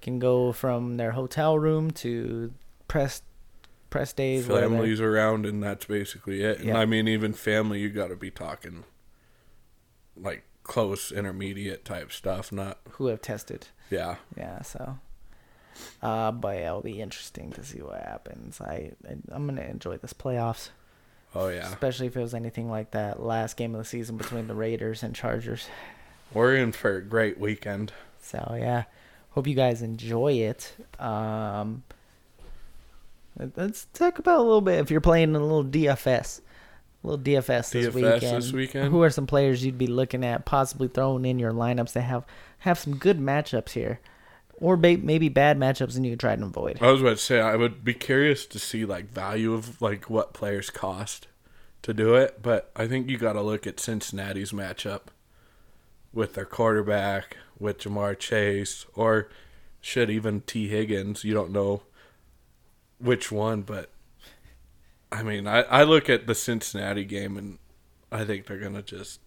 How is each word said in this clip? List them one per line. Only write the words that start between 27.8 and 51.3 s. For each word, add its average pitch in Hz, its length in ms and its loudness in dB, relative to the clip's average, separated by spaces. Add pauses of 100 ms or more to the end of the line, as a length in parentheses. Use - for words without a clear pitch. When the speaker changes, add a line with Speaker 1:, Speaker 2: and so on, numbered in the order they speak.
Speaker 1:
So, - 380 -8
yeah. 120 240 0 (480)
Hope 139 160 -2
you 147 80 0
guys 123 260 2
enjoy 117 520 0
it. 113 420 -2 (240)
Um, 110 840 -4 (1600)
let, 135 180 -10
let's 202 360 -4
talk 349 260 2
about 349 200 6
a 240 40 6
little 220 180 6
bit 185 180 4
if 151 120 0
you're 156 100 4
playing 165 340 6
a 151 40 2
little 151 240 2
D 143 240 2
F 135 180 2
S. - 360 0 (600)
A - 40 -6
little 147 100 -2
D 139 200 4
F 127 120 0
S 120 220 2
this 120 140 2
Speaker 2:
D - 20 2
F 117 80 -2
S 120 260 6
Speaker 1:
weekend. 120 220 0
Speaker 2:
this 123 80 -4
weekend? 135 400 0
Speaker 1:
Who 170 120 6
are 160 60 8
some 139 160 -2
players 135 400 4
you'd 131 120 -2
be 127 100 2
looking 127 380 0
at 120 200 -2
possibly 135 440 0
throwing 131 360 2
in 127 140 2
your 113 140 0
lineups 120 400 0
that 127 80 0
have, 123 240 -2 (340)
have 175 180 2
some 143 200 -4
good 180 220 4
matchups 135 520 0
here? 117 300 -4 (580)
Or 180 180 4
ba-, 170 200 8
maybe 156 300 2
bad 143 300 6
matchups 131 380 0
and 127 100 0
you 120 100 -2
try 120 200 0
to 113 100 -4
avoid. - 380 -4
Speaker 2:
I 123 80 10
was 135 100 8
about 117 160 6
to - 60 -4
say, 123 180 4
I 110 140 4
would 117 280 2
be 117 120 2
curious 139 500 4
to - 140 -10
see, 110 260 -4
like, 98 240 -6
value 110 460 0
of, 113 260 -8
like, 104 260 -2
what 110 260 0
players 101 360 -4
cost - 560 -8 (560)